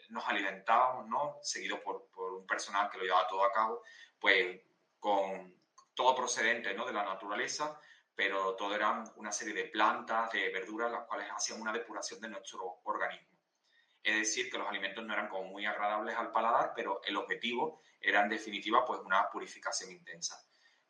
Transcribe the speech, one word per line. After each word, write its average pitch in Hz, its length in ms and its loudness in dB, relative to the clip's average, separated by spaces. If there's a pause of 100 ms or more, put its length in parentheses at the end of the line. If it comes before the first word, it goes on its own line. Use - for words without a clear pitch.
(100)
nos 113 180 -4
alimentábamos, 113 800 2
¿no? 135 340 -2
Seguido 190 400 -4
por, - 280 -6
por 92 240 -6
un 95 120 -12
personal 101 440 0
que 95 80 -8
lo 95 60 -2
llevaba 95 220 4
todo 95 180 2
a - 80 4
cabo, 110 300 2 (360)
pues, 92 420 4 (400)
con 95 560 2 (380)
todo 127 200 6
procedente, 117 600 2
¿no? 113 100 -2
De 127 80 -4
la 107 100 0
naturaleza, 104 800 -4 (340)
pero 95 420 2
todo 101 180 -2
eran 110 420 0
una 107 160 -8
serie 107 220 -4
de 95 160 -4
plantas, 113 640 2
de 98 180 0
verduras, 107 420 -2
las - 140 -6
cuales 101 240 -6
hacían 110 300 -6
una 110 120 -4
depuración 110 480 -6
de 110 80 -10
nuestro 98 560 -10
organismo. - 540 -4 (640)
Es 107 140 2
decir, 110 340 0
que 117 80 -4
los 98 100 -2
alimentos 98 360 -4
no 107 100 -4
eran 104 140 0
como 95 160 -6
muy 98 200 -8
agradables 104 500 0
al 113 160 -2
paladar, 117 460 4
pero 101 280 -2
el 101 120 -2
objetivo 104 640 -2 (180)
era, 101 240 4
en 107 60 2
definitiva, 107 560 2
pues, 95 160 -4
una 98 300 2
purificación 95 640 -6
intensa. 170 520 -12 (460)